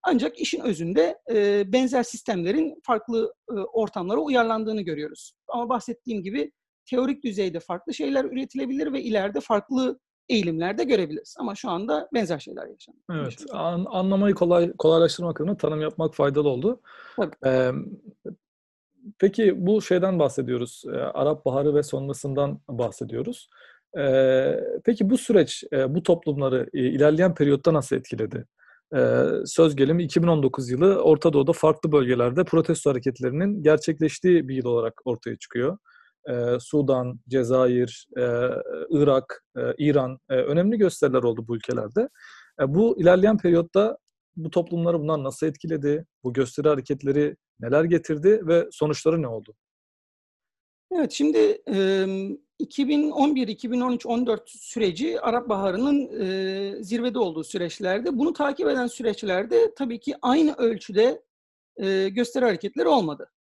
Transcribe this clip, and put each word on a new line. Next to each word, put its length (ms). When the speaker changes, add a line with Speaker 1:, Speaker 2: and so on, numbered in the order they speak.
Speaker 1:
Ancak 380
işin 200
özünde, 580
e, 400
benzer 300
sistemlerin 840
farklı, 480
e, 40
ortamlara 640
uyarlandığını 640
görüyoruz. 500
Ama 200
bahsettiğim 540
gibi 300
teorik 340
düzeyde 360
farklı 340
şeyler 300
üretilebilir 680
ve 100
ileride 380
farklı 580
eğilimler 500
de 60
görebiliriz. 540
Ama 160
şu 160
anda 440
benzer 240
şeyler 280
yaşanıyor. 460
Speaker 2:
Evet, 280
Speaker 1:
Yaşanıyor. 260
Speaker 2:
an-, 240
anlamayı 440
kolay-, 440
kolaylaştırmak 600
adına 160
tanım 240
yapmak 340
faydalı 340
oldu. 320
Speaker 1:
Tabii. 280
Speaker 2:
Eee, 280
peki 480
bu 160
şeyden 360
bahsediyoruz, 680
eee, 60
Arap 520
Baharı 300
ve 80
sonrasından 840
bahsediyoruz. 800
Eee, 680
peki 260
bu 80
süreç, 540
eee, 220
bu 80
toplumları, 680
eee, 100
ilerleyen 520
periyotta 400
nasıl 220
etkiledi? 500
Eee, 300
söz 300
gelimi 280
iki 180
bin 60
on 140
dokuz 280
yılı 320
Orta 300
Doğu'da 200
farklı 400
bölgelerde 520
protesto 460
hareketlerinin 720
gerçekleştiği 840
bir 80
yıl 80
olarak 300
ortaya 340
çıkıyor. 400
Eee, 320
Sudan, 680
Cezayir, 800
eee, 340
Irak, 540
eee, 220
İran, 400
eee, 60
önemli 420
gösteriler 440
oldu 260
bu 80
ülkelerde. 520
Eee, 140
bu 260
ilerleyen 380
periyotta 580
bu 140
toplumları 500
bunlar 240
nasıl 220
etkiledi? 600
Bu 80
gösteri 360
hareketleri 680
neler 240
getirdi 600
ve 240
sonuçları 520
ne 60
oldu? 260
Speaker 1:
Evet, 200
şimdi, 260
emm, 680
iki 300
bin 220
on 240
bir, 140
iki 220
bin 100
on 120
üç, 140
on 200
dört 240
süreci 720
Arap 280
Baharı'nın, 600
eee, 640
zirvede 340
olduğu 260
süreçlerde. 720
Bunu 140
takip 360
eden 180
süreçlerde 880
tabii 260
ki 220
aynı 320
ölçüde, 680
eee, 300
gösteri 360
hareketleri 440
olmadı. 420